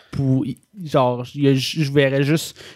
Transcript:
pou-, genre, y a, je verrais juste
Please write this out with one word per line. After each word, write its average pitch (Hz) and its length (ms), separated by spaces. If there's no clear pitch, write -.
pou-, 135 320
genre, 123 400
y 143 140
a, 139 60
je 139 380
verrais 139 300
juste 151 380